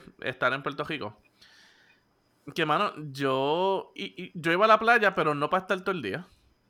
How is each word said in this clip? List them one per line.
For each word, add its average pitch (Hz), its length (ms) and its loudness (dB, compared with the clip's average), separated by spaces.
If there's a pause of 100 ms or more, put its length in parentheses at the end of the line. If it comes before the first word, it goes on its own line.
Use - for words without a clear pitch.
(200)
estar 127 320 -2
en 139 100 -4
Puerto 147 220 -6
Rico, 123 340 -8 (1400)
que, 170 100 -2
mano, 160 280 0 (200)
yo, 143 840 0
y, 185 300 -12
y, 180 100 -16
yo 165 180 -2
iba 185 140 4
a - 20 6
la 214 100 8
playa, 220 360 4
pero 156 200 2
no 147 160 -2
pa' 180 80 2
estar 185 220 -2
todo 190 120 -4
el 175 100 -6
día. 117 240 -6 (440)